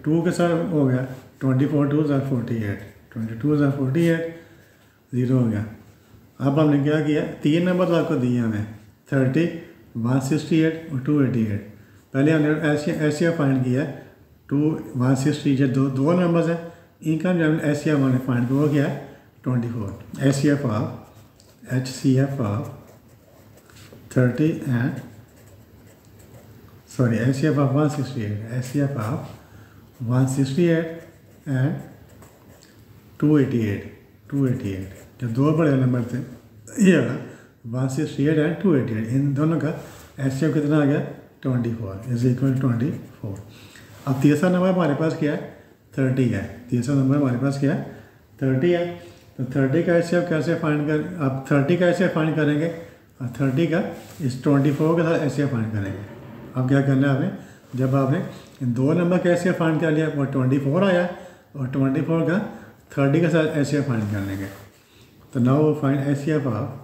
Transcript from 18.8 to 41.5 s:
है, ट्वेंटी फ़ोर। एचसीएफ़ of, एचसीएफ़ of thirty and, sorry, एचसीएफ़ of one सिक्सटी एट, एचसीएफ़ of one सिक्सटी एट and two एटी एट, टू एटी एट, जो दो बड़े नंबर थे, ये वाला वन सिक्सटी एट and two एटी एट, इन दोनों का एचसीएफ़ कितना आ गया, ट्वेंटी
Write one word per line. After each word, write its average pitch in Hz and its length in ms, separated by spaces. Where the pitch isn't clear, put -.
है, - 320
ट्वेंटी 120 260
फ़ोर। 98 300
एचसीएफ़ 139 480
of, 135 180
एचसीएफ़ 131 680
of 104 220
thirty 127 380
and, 120 360
sorry, 117 300
एचसीएफ़ 135 380
of 123 160
one 151 160
सिक्सटी 131 320
एट, 104 320
एचसीएफ़ 135 460
of - 1040
one 127 260
सिक्सटी 139 380
एट 165 200
and 135 240
two 151 200
एटी 123 280
एट, 95 160
टू 139 180
एटी 101 240
एट, 95 240
जो 120 80
दो 135 240
बड़े 156 200
नंबर 127 300
थे, 123 140
ये 180 160
वाला 117 180
वन 131 180
सिक्सटी 143 360
एट 156 140
and 160 240
two 175 120
एटी 110 180
एट, 110 160
इन 139 240
दोनों 156 260
का 151 100
एचसीएफ़ 135 340
कितना 151 280
आ 143 40
गया, 143 140
ट्वेंटी 120 320